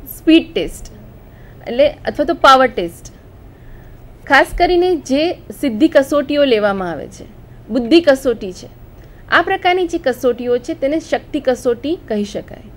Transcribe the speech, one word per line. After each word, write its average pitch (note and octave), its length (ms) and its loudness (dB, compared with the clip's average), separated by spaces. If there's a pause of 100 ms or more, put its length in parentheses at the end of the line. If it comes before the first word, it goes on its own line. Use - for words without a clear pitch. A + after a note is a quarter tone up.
(180)
સ્પીડ - 360 2
ટેસ્ટ - 380 -8 (760)
એટલે C4 220 2 (160)
અથવા C4 200 -2
તો E4 80 -2
પાવર C4 340 6
ટેસ્ટ. F3 460 -8 (1120)
ખાસ C#4+ 200 4 (100)
કરીને F4+ 380 2
જે D4 380 -2
સિદ્ધિ C4 540 -4
કસોટીઓ C#4+ 580 2
લેવામાં G3+ 460 0
આવે D3 160 -10
છે, - 180 -18 (440)
બુદ્ધિ A#3+ 320 2
કસોટી C4 500 0
છે, - 280 -18 (500)
આ D#4+ 120 2
પ્રકારની F#4 460 0
જે E4+ 100 -6
કસોટીઓ B3 600 -2
છે D#4+ 160 -8
તેને D4+ 260 -2
શક્તિ - 400 -6
કસોટી B3+ 680 -2
કહી G#3 160 -2
શકાય. - 380 -12 (160)